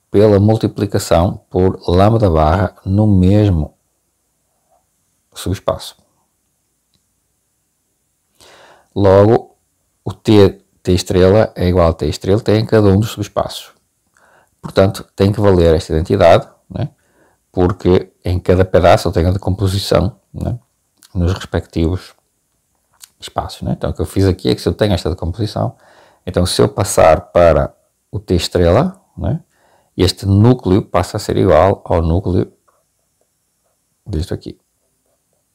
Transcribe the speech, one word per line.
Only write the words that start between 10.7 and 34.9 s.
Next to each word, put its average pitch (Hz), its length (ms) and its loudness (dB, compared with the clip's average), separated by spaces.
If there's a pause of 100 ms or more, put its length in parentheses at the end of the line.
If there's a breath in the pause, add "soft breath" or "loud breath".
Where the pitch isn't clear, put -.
T 92 100 -2
estrela 95 640 2
é 92 120 -4
igual 90 240 2
a - 20 -2
T - 140 -6
estrela 95 340 -4
T 101 160 0
em 110 80 -2
cada 107 240 2
um 95 100 4
dos 113 120 -2
subespaços. - 640 -10 (880 soft breath)
Portanto, - 420 -2 (120)
tem 101 160 0
que 107 80 -6
valer 90 340 4
esta 78 180 -4
identidade, 87 560 2 (220)
né? - 200 -8 (600)
Porque 90 600 -2 (120)
em 90 160 -4
cada 92 240 0
pedaço 92 420 2
eu 87 60 -2
tenho 85 160 0
a - 20 0
decomposição, 95 880 -4 (140)
né, 107 260 -8 (560)
nos 90 180 -2
respectivos - 800 -6 (1080)
espaços, - 420 -10
né? 90 140 -4
Então, 85 140 -8
o - 40 -8
que - 60 -10
eu 85 60 -4
fiz 98 200 0
aqui 95 240 -2
é 120 60 -2
que - 40 -18
se - 80 -6
eu 87 60 -4
tenho 104 180 -2
esta 85 160 -4
decomposição, 107 680 -8 (500 soft breath)
então 90 200 -2
se - 140 -2
eu 117 80 2
passar 87 600 0
para 80 420 2 (380)
o 107 80 -12
T 95 160 -6
estrela, 90 680 0 (160)
né, 117 240 -6 (560)
este - 300 -2
núcleo 104 560 2
passa - 340 -4
a 104 40 -8
ser - 160 -6
igual 95 480 2
ao 87 180 -2
núcleo 87 500 -2 (1500)
disto 85 300 -8
aqui. - 240 -14 (960)